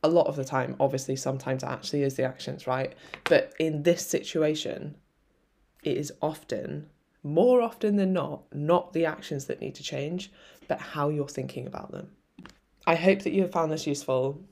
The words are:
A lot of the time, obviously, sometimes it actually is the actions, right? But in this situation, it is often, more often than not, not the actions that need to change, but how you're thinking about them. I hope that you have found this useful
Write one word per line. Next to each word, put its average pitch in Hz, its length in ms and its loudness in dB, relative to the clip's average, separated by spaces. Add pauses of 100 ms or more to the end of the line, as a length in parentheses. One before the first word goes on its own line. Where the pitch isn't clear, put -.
A 156 60 4
lot 180 180 6
of 151 100 -2
the 135 80 -2
time, 131 360 -2
obviously, 135 360 0
sometimes 131 460 -4
it - 60 -6
actually 143 340 -2
is 139 120 0
the 131 100 0
actions, - 420 -6
right? 127 280 -2 (300)
But - 340 4
in 156 240 0
this 170 240 4
situation, - 880 -2 (880)
it 151 140 -2
is 143 240 -6
often, 151 680 -6 (340)
more 233 400 6
often 220 340 0
than 190 160 4
not, 147 300 -2 (120)
not 165 380 2
the 165 140 2
actions 151 400 -6
that - 140 -6
need - 160 -8
to 143 60 -16
change, 151 480 -6 (380)
but 160 120 -4
how 147 280 -4
you're 147 200 -2
thinking 131 380 -8
about - 260 -12
them. - 180 -12 (760)
I 165 100 6
hope 190 260 4
that - 100 -2
you 190 100 4
have 175 100 0
found 160 200 0
this 147 140 -4
useful 139 640 -2